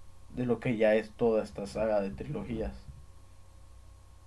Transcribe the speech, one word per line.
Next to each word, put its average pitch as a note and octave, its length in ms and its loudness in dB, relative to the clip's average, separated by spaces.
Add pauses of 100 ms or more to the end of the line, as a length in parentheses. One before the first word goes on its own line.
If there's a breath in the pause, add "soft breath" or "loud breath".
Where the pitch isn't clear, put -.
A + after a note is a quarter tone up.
(360)
de B2+ 80 0
lo A#2 160 2
que B2+ 160 0
ya G#2+ 180 8
es G#2+ 180 2
toda A2 300 4
esta G#2 240 -8
saga G#2+ 360 2
de G2 80 -2
trilogías. G2+ 760 -6 (1400)